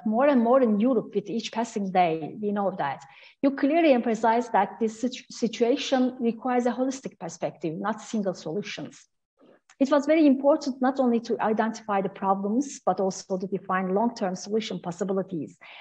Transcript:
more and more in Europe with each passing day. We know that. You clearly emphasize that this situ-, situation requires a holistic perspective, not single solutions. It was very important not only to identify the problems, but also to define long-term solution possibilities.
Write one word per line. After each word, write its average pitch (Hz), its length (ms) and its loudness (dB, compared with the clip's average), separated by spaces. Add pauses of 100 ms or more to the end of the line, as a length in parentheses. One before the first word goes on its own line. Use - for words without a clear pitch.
more 226 220 2
and 262 160 6
more 247 180 6
in 214 200 4
Europe 240 340 0
with 196 160 -4
each 220 220 -6
passing 214 400 -4
day. 160 480 0
We 208 100 -2
know 196 280 -2
that. 139 260 -6 (380)
You 277 100 4
clearly 294 400 4
emphasize 233 580 2
that 196 300 0
this 220 200 -4
situ-, - 300 -6
situation 254 880 0
requires 240 480 0
a 240 60 0
holistic 254 460 -4
perspective, 165 600 -6
not 214 220 -4
single 196 340 -4
solutions. - 720 -10 (720)
It 277 120 2
was 277 160 4
very 311 200 6
important 277 560 2
not 262 160 0
only 240 220 2
to 233 200 -2
identify 214 640 -2
the 196 80 -2
problems, 202 760 -2
but 180 160 0
also 190 380 -2
to 196 80 -8
define 185 480 -2
long-term 214 400 0
solution 202 460 -4
possibilities. 185 760 -6 (240)